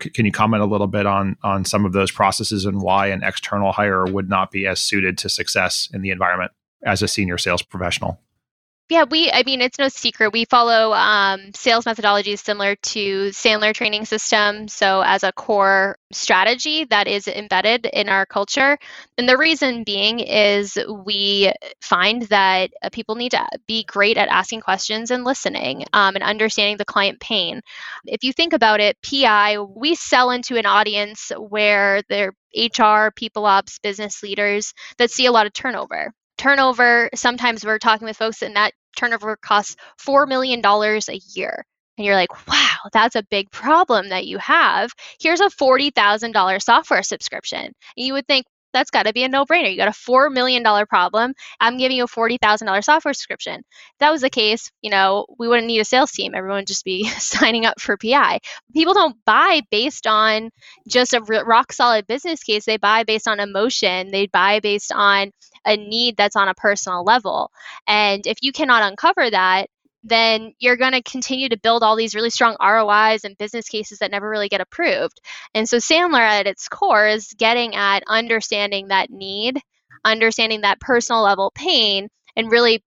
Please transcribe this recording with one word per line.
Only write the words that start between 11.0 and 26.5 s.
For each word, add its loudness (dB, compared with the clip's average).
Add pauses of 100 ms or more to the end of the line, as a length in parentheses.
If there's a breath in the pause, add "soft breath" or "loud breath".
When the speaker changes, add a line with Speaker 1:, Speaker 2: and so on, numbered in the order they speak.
Speaker 2:
sales 0
methodologies 0
similar -2
to -4
Sandler 0
training -4
system. -2
So 0
as 2
a -2
core 0 (160)
strategy 0
that 0
is -4
embedded -2
in -2
our 0
culture. 0 (400 loud breath)
And -4
the 4
reason 0
being -2
is 0 (300)
we 0 (300)
find 0
that, 2 (100)
uh, -8
people -8
need -6
to -2 (180)
be -4
great 0
at 2
asking -2
questions -4
and -4
listening, -6
um, 4
and -6
understanding 0